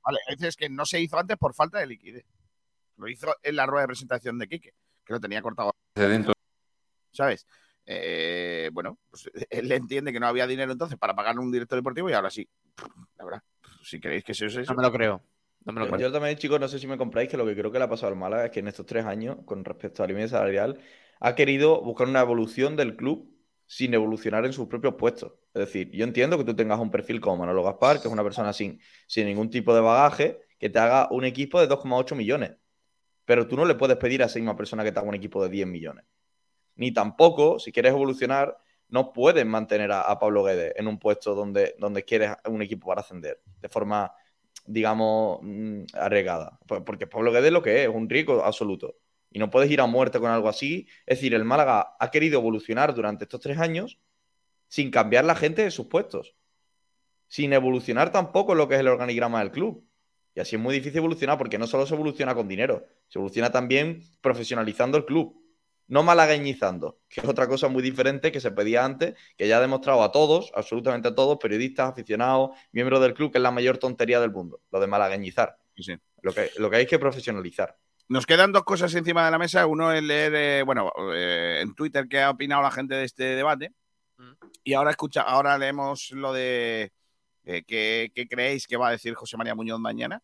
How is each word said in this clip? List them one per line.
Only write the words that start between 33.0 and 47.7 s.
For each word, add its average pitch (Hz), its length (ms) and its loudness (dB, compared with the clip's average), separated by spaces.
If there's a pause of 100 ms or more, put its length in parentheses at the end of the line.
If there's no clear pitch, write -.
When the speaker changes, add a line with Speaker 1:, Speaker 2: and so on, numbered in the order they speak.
Speaker 4:
Pero 120 240 4
tú 123 80 -4
no 147 80 2
le 170 100 4
puedes 131 220 4
pedir 127 260 0
a 120 40 4
esa 117 120 -6
misma 113 180 -4
persona 107 280 -6
que 104 80 0
te - 60 -4
haga 104 100 -4
un 101 60 -4
equipo 98 280 -6
de 92 60 0
diez 95 180 -4
millones. 80 380 -12 (720)
Ni 120 160 -4
tampoco, 147 640 4
si - 140 -12
quieres 123 200 4
evolucionar, 135 640 0 (300)
no 131 260 -2
puedes 135 320 6
mantener 107 460 0
a, 98 100 0
a 101 160 0
Pablo 104 260 2
Guedes 90 320 0
en 107 100 -4
un 107 120 -6
puesto 104 360 0
donde, 101 440 0
donde 101 260 -4
quieres 107 280 0 (140)
un 110 140 -4
equipo 98 280 -8
para 92 120 -2
ascender 82 400 -12 (200)
de 101 100 -14
forma, 104 420 -2 (540)
digamos, 110 760 0
mm, 104 420 -10 (100)
arriesgada. 92 720 0
Por-, 101 180 -6
porque - 220 -10
Pablo 117 260 0
Guedes 131 200 6
lo 170 100 2
que 139 220 4